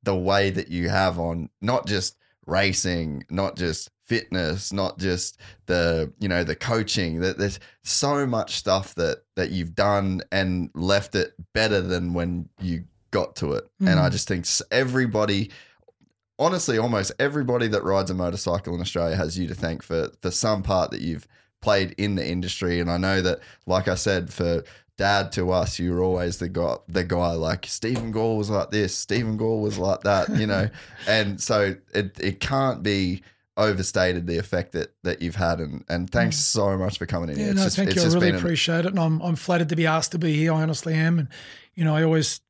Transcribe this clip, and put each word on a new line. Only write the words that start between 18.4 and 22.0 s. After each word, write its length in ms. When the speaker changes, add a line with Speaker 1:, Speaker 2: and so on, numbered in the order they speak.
Speaker 1:
in 60
Australia 360
has 220
you 100
to 60
thank 280
for, 280
for 100
some 320
part 280
that 100
you've 260
played 360
in 200